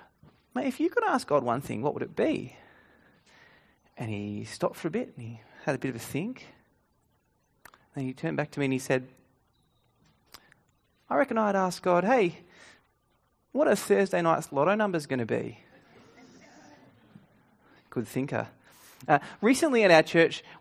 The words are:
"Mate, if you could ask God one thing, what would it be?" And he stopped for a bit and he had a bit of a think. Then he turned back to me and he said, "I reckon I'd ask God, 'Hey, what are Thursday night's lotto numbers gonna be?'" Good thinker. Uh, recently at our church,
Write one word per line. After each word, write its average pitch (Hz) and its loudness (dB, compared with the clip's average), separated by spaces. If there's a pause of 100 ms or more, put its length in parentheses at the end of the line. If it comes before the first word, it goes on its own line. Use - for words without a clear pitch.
(560)
"Mate, 247 -2
if 254 -4
you 339 2
could 466 0
ask 330 0
God 143 2
one 120 0
thing, 110 -6
what 147 -2
would 127 -6
it - -10
be?" - -2 (1400)
And 110 -8
he 104 -8
stopped - -4
for - -8
a - -8
bit 226 -8
and 123 -14
he 117 -14 (260)
had 135 -2
a - -6
bit 135 -4
of 120 -6
a 110 -10
think. 202 -8 (1500)
Then 135 -6
he 131 -6
turned 156 -6
back 147 -2
to - -12
me 143 0
and 131 0
he 131 -2
said, 127 -2 (2000)
"I 247 -4
reckon 262 0
I'd 208 0
ask 185 -2
God, 175 4
'Hey, 202 2 (1120)
what 294 2
are 214 4
Thursday 196 2
night's 165 0
lotto 147 2
numbers 190 -2
gonna 127 -2
be?'" 117 -4 (2250)
Good 113 -4
thinker. 127 -4 (580)
Uh, 147 4 (200)
recently 254 4
at 180 8
our 160 10
church, - 2 (180)